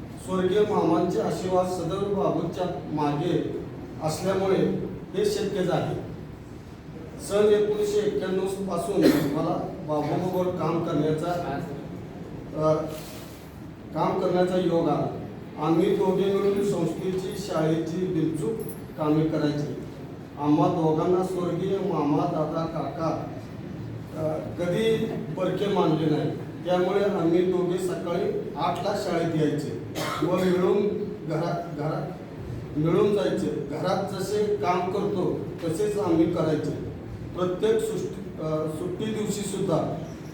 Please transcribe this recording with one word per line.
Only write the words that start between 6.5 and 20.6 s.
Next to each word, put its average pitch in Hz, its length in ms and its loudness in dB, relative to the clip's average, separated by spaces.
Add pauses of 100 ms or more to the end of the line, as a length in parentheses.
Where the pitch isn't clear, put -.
सन 196 140 -2
एकोणीसशे 208 640 6
एक्क्याण्णव 185 460 2
पासून 190 600 0
मला 147 640 2 (180)
बाबूबरोबर 175 720 0
काम 160 260 0
करण्याचा, 156 800 0 (960)
अ, 156 160 4 (1200)
काम 180 260 0
करण्याचा 180 380 4
योग 165 320 4
आला. - 360 -2 (360)
आम्ही 170 340 4
दोघे 190 380 2
मिळून 202 380 2
संस्थेची, 170 680 -2
शाळेची 165 680 0
बिनचूक 160 540 0 (380)
कामे 156 280 4
करायची. 147 480 0 (680)
आम्हा 151 280 6